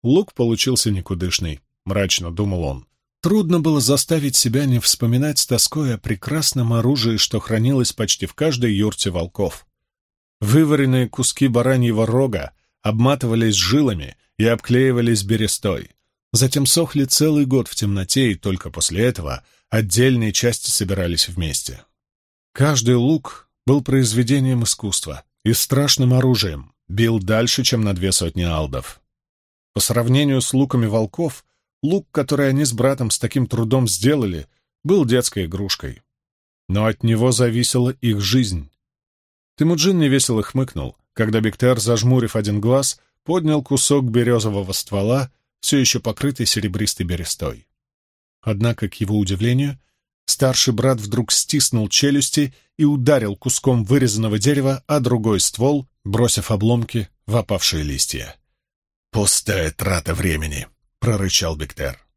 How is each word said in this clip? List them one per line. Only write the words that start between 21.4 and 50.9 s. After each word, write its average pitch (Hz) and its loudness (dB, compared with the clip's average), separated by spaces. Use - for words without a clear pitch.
Каждый 127 2
лук 135 0
был 135 4
произведением 127 2
искусства - -4
и 110 2
страшным 135 2
оружием, 107 0
бил 113 2
дальше, 110 0
чем 113 0
на 101 0
две 92 -2
сотни 87 -2
алдов. 78 -4
По 101 -2
сравнению 127 2
с - -4
луками 131 2
волков, 110 -4
лук, 175 -2
который 143 0
они 139 2
с 123 -2
братом 123 0
с - -2
таким 120 -2
трудом 117 0
сделали, 98 0
был 170 4
детской 117 0
игрушкой. 90 -8
Но 104 2
от 110 -2
него 113 2
зависела 120 0
их 113 -2
жизнь. 95 0
Темуджин 170 2
невесело 131 2
хмыкнул, 110 -6
когда 110 0
Бектер, 113 2
зажмурив 117 2
один 104 -2
глаз, 127 0
поднял 156 0
кусок 139 2
березового 110 0
ствола, 113 -2
все - 0
еще 123 2
покрытый 127 -4
серебристой 98 -2
берестой. 82 -6
Однако, 113 -2
к - -12
его 107 -2
удивлению, 120 0
старший 131 0
брат 120 0